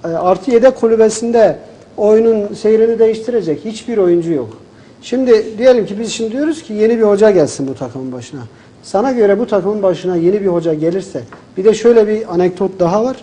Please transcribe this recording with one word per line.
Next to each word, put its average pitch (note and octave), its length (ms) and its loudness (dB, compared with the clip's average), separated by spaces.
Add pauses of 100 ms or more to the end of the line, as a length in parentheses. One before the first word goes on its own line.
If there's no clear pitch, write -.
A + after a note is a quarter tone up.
E, E3+ 40 -6
artı F3+ 420 -2
yedek B3 260 4
kulübesinde A3+ 800 2 (380)
oyunun G#3+ 580 2
seyrini A3 440 2
değiştirecek A3 640 -2
hiçbir A3 340 -6
oyuncu F3 340 0
yok. B2+ 160 -4 (540)
Şimdi A#3 560 0
diyelim B3 280 4
ki G3+ 120 -10
biz A3+ 140 -6
şimdi A3 200 -6
diyoruz D4+ 300 -4
ki - 100 -14
yeni A3 260 2
bir A3+ 40 0
hoca G#3 280 4
gelsin E3 380 0
bu C3 60 -8
takımın C3 380 -10
başına. B2+ 280 -14 (420)
Sana A#3+ 300 -2
göre G#3 260 2
bu A#3 80 -2
takımın G3+ 360 -2
başına F3+ 340 -2
yeni F3+ 240 0
bir G3 60 -4
hoca E3+ 280 0
gelirse, E3 480 -4 (340)
bir F#3 80 -6
de G#3+ 100 6
şöyle A3+ 340 4
bir G#3+ 260 -4
anekdot F3+ 360 0 (100)
daha F#3 240 0
var. B3+ 180 -4